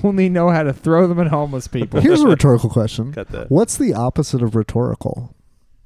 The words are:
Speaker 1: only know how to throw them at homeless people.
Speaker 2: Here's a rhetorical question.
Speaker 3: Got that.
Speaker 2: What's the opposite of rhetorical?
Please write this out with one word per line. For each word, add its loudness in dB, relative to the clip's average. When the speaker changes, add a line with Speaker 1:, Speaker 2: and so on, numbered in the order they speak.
Speaker 1:
only 2
know 2
how 2
to -2
throw 2
them -2
at 0
homeless -4
people. -4
Speaker 2:
Here's 4
a 6
rhetorical 4
question. -4
Speaker 3:
Got -12
that. -10
Speaker 2:
What's 2
the 0
opposite -2
of -2
rhetorical? -6